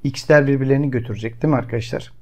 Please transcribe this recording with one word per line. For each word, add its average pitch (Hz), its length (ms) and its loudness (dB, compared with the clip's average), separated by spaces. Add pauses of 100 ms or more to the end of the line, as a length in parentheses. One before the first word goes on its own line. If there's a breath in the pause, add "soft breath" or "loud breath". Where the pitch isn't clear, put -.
X'ler 143 420 4
birbirlerini 139 440 2
götürecek 117 520 -6
değil 156 120 2
mi 127 40 2
arkadaşlar? 117 640 -6